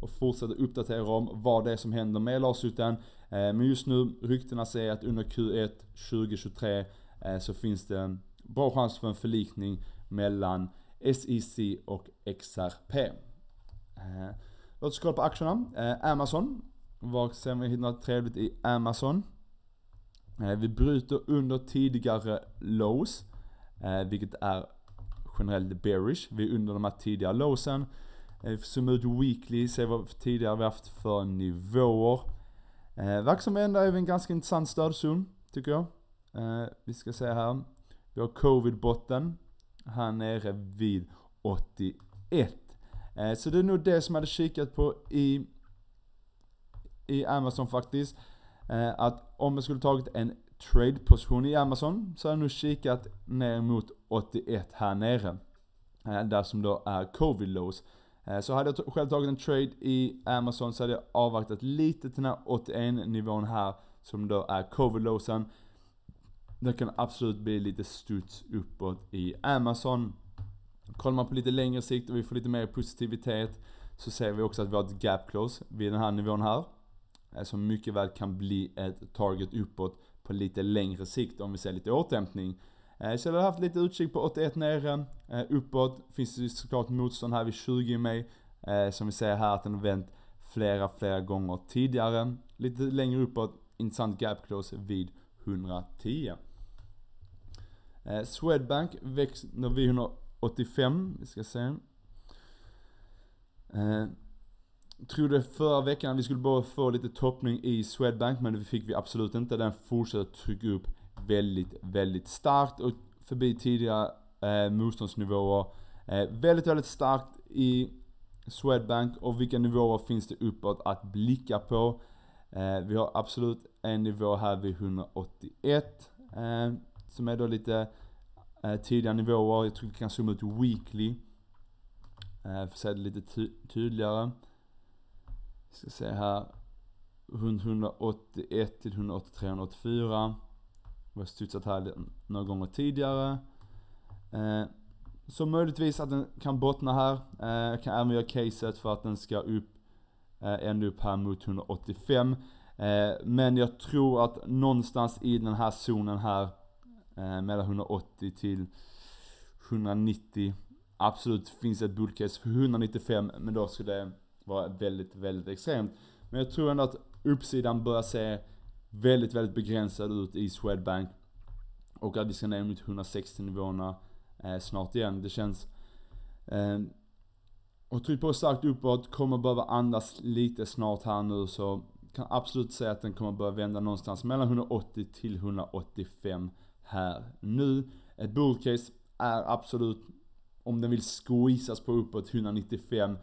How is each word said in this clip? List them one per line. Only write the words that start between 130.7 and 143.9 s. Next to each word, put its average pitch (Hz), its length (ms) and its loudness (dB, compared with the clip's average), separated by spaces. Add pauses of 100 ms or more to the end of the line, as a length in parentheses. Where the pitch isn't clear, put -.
eh, 98 80 -8
för 95 120 -4
att 92 140 -10
se 104 160 -2
det 101 60 -4
lite 101 220 -6
ty-, 110 300 -4 (160)
tydligare. 113 640 0 (1400)
Vi - 80 -20
ska - 120 -16
se 110 220 -6
här. 104 340 -2 (840)
Runt 110 360 -2
hundraåttioett 107 1200 -2
till 107 120 -6
hundraåttiotre, 98 560 -6
hundraåttiofyra. 110 840 -2 (800)
Vi 104 80 -8
har 95 40 -6
studsat 98 400 -8
här 98 160 -2
li-, 95 120 -8 (340)
några 101 180 -4
gånger 95 200 -4
tidigare. 135 720 -2 (920)